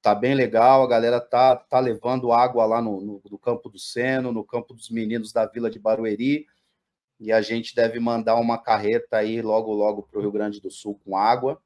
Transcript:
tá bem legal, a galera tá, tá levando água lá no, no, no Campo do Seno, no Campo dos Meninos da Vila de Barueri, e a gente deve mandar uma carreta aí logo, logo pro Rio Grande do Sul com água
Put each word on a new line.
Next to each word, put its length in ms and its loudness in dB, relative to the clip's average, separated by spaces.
tá 120 4
bem 200 0
legal, 500 4
a 40 2
galera 340 2
tá, 340 4
tá 240 -2
levando 520 -2
água 340 4
lá 160 0
no, 180 -6
no, 300 -12
no 80 -14
Campo 320 -6
do 100 -20
Seno, 520 -4
no 120 -6
Campo 300 -10
dos 160 -20
Meninos 420 -6
da 140 0
Vila 240 -6
de 100 -10
Barueri, 640 -2
e 120 -6
a 100 4
gente 340 -6
deve 240 0
mandar 360 0
uma 220 0
carreta 600 0
aí 240 -2
logo, 320 0
logo 300 -2
pro 180 -8
Rio 100 -4
Grande 300 -6
do 100 -12
Sul 320 -12
com 140 -6
água 480 0